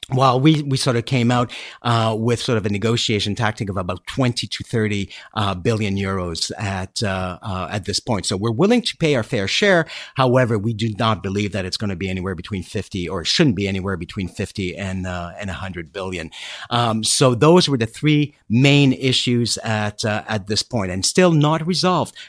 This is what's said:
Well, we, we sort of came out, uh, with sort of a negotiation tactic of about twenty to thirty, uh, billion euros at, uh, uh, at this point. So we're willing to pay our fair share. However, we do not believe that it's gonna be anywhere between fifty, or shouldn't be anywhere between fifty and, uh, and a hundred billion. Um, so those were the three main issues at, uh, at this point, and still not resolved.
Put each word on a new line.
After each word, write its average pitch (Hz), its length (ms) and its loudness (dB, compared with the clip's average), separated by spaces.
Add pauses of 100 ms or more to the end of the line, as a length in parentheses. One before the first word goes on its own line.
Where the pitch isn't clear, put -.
(140)
Well, 127 240 4
we, 151 240 4
we 139 140 -2
sort 127 180 0
of 117 100 0
came 120 280 2
out, 123 180 2 (320)
uh, 113 340 2
with 113 240 0
sort 117 180 0
of 95 60 -2
a 110 40 0
negotiation 104 640 0
tactic 107 340 -2
of 95 80 -4
about 92 300 -6
twenty 123 400 -2
to - 160 -8
thirty, 104 480 -2 (240)
uh, 98 220 -2
billion 104 400 0
euros 95 600 -4
at, 95 460 -6
uh, 92 400 -4
uh, 92 300 -6
at 98 140 -6
this 101 120 -2
point. 104 260 -4
So 107 120 -4
we're 110 160 -2
willing 208 300 2
to - 160 -6
pay 147 180 2
our 110 80 0
fair 101 240 -2
share. 180 380 2 (280)
However, 123 440 4
we 110 160 -2
do 107 220 -2
not 107 280 0
believe 101 280 -2
that 98 120 -4
it's 92 120 -6
gonna 101 200 -4
be 95 120 -4
anywhere 92 280 -4
between 90 260 -6
fifty, 92 460 -6
or 85 160 -6
shouldn't 135 320 4
be 98 100 0
anywhere 95 300 -2
between 87 320 -6
fifty 95 480 -6
and, 95 320 -6
uh, 87 320 -8
and 101 100 -8
a 87 40 -6
hundred 87 380 -10
billion. 92 380 -6 (400)
Um, 117 320 0
so 127 320 4
those 160 340 6
were 139 100 2
the 110 80 0
three 147 500 0 (120)
main 139 440 6
issues 123 720 0
at, 107 400 -2
uh, 107 240 -2
at 104 180 -4
this 107 160 -2
point, 95 300 -2
and 95 120 -2
still 180 280 4
not 156 340 4
resolved. 170 480 0 (140)